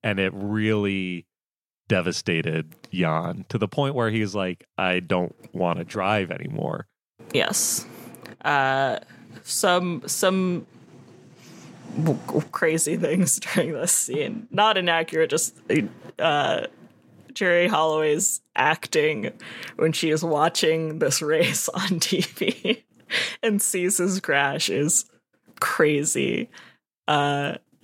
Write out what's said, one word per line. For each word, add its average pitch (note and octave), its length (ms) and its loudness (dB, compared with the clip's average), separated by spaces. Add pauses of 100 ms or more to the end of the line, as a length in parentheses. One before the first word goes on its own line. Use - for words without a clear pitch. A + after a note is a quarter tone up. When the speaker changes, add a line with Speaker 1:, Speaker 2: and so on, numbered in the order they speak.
Speaker 1:
and G#2 180 -2
it F#2+ 140 2
really G2+ 920 -2 (640)
devastated E2 840 0 (180)
Jan F2 560 -2
to A#2 100 -4
the G2+ 100 0
point C#3 260 -2
where A#2 160 0
he's G#2+ 240 -2
like, F#2 300 -4 (120)
"I F#2 240 2
don't F2+ 340 -2 (180)
wanna F2 320 0
drive G2 460 0
anymore." - 560 -6 (460)
Speaker 2:
Yes. - 520 0 (600)
Uh, C3+ 540 0 (440)
some, F3+ 640 0
some F#3 600 0 (1300)
w-, D#3 300 2
w-, - 240 -2
crazy D#3+ 460 0
things E3+ 440 0
<laughs> - 0 -
during E3 320 -2
this C#3+ 200 -2
scene. - 580 -2
Not G#3 280 4
inaccurate, E3 520 2
just, - 240 -2 (640)
uh, - 480 0 (680)
Jerry F3 340 4
Holloway's D#3 720 2 (160)
acting D3+ 760 0 (440)
when D#3+ 160 2
she D#3+ 180 0
is D#3 140 2
watching D#3+ 720 2
this D3 240 0
race D#3+ 460 0
<laughs> - 60 -6
on F3+ 260 0
T F3+ 220 0
V - 600 -2 (580)
and G#3 200 2
sees F#3 360 0
his F#3 220 2
crash C#3+ 480 0
is - 360 2 (560)
crazy. D3+ 880 2 (580)
Uh, C#3+ 480 0 (300)